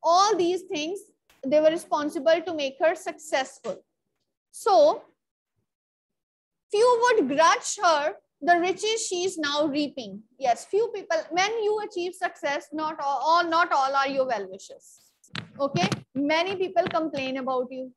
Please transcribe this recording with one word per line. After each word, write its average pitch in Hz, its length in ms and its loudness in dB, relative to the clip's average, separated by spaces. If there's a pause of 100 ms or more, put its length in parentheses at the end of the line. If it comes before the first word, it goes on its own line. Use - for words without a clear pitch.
all 370 360 4
these 349 240 0
things, 359 380 -6 (460)
they 277 140 4
were 311 120 6
responsible 320 720 0
to 359 80 -6
make 277 260 -6
her 320 160 2
successful. - 880 -8 (680)
So 359 520 4 (1700)
few 466 300 4
would 453 260 4
grudge 330 560 2
her 311 300 2 (280)
the 349 180 4
riches 403 480 -2
she 349 160 -4
is 370 160 -4
now 294 260 -2
reaping. 262 560 -6 (160)
Yes, 269 280 -2
few 427 280 0
people, 370 240 -4 (140)
when 370 200 0 (120)
you 427 160 0
achieve 370 340 -8
success, 330 580 -6
not 311 320 -6
all, 277 200 -2
all, 330 200 4
not 339 300 2
all 277 220 2
are 277 120 2
your 269 200 0
well 208 220 -4
wishers. - 520 -20 (580)
Okay, 285 300 0 (240)
many 320 420 0
people 359 280 0
complain 285 540 -4
about 254 340 -4
you. 262 260 -12